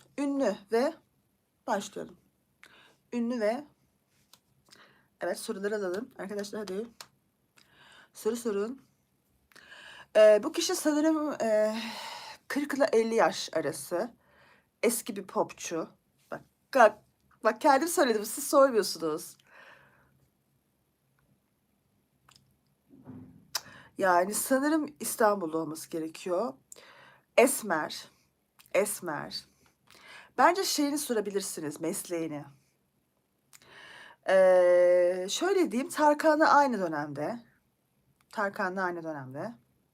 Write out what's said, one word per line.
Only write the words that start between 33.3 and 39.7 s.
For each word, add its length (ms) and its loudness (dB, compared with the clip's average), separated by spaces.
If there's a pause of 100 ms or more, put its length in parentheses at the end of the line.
Ee, 1040 6
şöyle 420 0
diyeyim, 180 -4
Tarkan'la 640 4
aynı 240 4
dönemde. 600 -6 (920)
Tarkan'la 500 -4
aynı 200 -4
dönemde. 520 -10 (400)